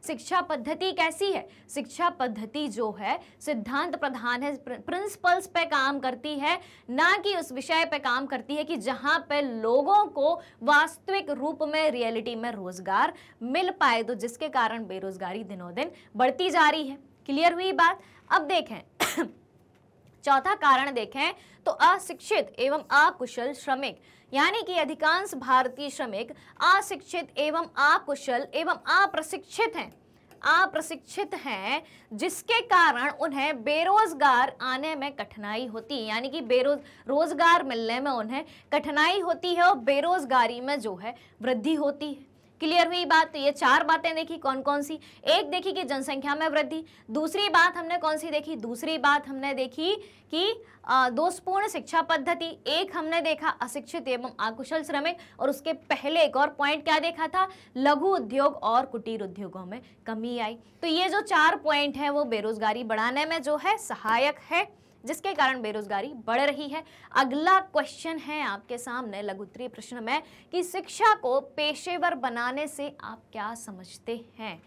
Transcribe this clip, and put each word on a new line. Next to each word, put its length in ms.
शिक्षा 460
पद्धति 400
कैसी 400
है? 160
शिक्षा 360
पद्धति 580
जो 300
है 200
सिद्धांत 560
प्रधान 460
है, 140
प्र-, 240
प्रिंसिपल्स 680
पे 180
काम 340
करती 400
है, 200
ना 260
कि 200
उस 160
विषय 320
पे 140
काम 280
करती 300
है 80
कि 120
जहाँ 420
पे 120
लोगों 680
को 280
वास्तविक 680
रूप 320
में 280
रियलिटी 460
में 160
रोजगार 600
मिल 280
पाए, 320
तो 120
जिसके 340
कारण 380
बेरोजगारी 580
दिनों 300
दिन 160
बढ़ती 340
जा 180
रही 200
है। 80
क्लियर 260
हुई 200
बात? 300
अब 120
देखें 380
<clears throat> 240
चौथा 300
कारण 380
देखें 400
तो 40
अशिक्षित 880
एवं 320
अकुशल 600
श्रमिक, 480
यानी 300
कि 160
अधिकांश 560
भारतीय 560
श्रमिक 420
अशिक्षित 760
एवं 280
अकुशल 760
एवं 200
अप्रशिक्षित 1040
हैं, 140
अप्रशिक्षित 920
हैं, 480
जिसके 480
कारण 500
उन्हें 540
बेरोजगार 960
आने 320
में 180
कठिनाई 540
होती 320
है, 40
यानी 260
कि 120
बेरोज-, 680
रोजगार 540
मिलने 380
में 100
उन्हें 340
कठिनाई 480
होती 340
है 80
और 160
बेरोजगारी 840
में 200
जो 160
है 180
वृद्धि 320
होती 380
है। 180
क्लियर 260
हुई 180
बात? 280
तो 60
ये 120
चार 340
बातें 300
देखी, 240
कौन 240
कौन 200
सी? 160
एक 240
देखी 220
कि 120
जनसंख्या 500
में 140
वृद्धि, 360
दूसरी 380
बात 280
हमने 220
कौन 180
सी 140
देखी? 260
दूसरी 420
बात 300
हमने 260
देखी 400
कि, 320
अ, 240
दोषपूर्ण 600
शिक्षा 340
पद्धति, 640
एक 300
हमने 240
देखा 280
अशिक्षित 600
एवं 220
अकुशल 420
श्रमिक, 340
और 100
उसके 220
पहले 500
एक 140
और 120
पॉइंट 360
क्या 140
देखा 300
था? 200
लघु 380
उद्योग 400
और 320
कुटीर 360
उद्योगों 420
में 160
कमी 320
आई। 200
तो 40
ये 220
जो 120
चार 360
पॉइंट 400
हैं 140
वो 140
बेरोजगारी 600
बढ़ाने 400
में 180
जो 140
है 220
सहायक 600
है, 320
जिसके 300
कारण 280
बेरोजगारी 500
बढ़ 140
रही 280
है। 140
अगला 480
क्वेश्चन 580
है 240
आपके 360
सामने 440
लघुत्तरीय 460
प्रश्न 360
में 180
कि 100
शिक्षा 520
को 260
पेशेवर 720
बनाने 520
से 360
आप 200
क्या 220
समझते 720
हैं, 280